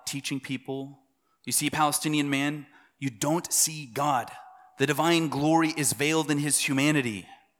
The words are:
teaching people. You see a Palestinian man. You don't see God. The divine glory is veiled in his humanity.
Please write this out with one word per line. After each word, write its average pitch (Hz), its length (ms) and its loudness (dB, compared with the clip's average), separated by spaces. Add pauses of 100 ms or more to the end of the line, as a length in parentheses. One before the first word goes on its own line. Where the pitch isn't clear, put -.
teaching 139 340 -6
people. 139 600 -8 (460)
You 123 60 -6
see 147 160 0
a 139 40 0
Palestinian 151 580 0
man. 143 360 -2 (320)
You 135 120 -4
don't 147 420 -2
see 156 340 -2
God. 127 460 -2 (480)
The 135 80 4
divine 160 400 4
glory 156 500 2
is 139 160 0
veiled 151 380 2
in 147 80 2
his 143 200 0
humanity. 135 680 0 (320)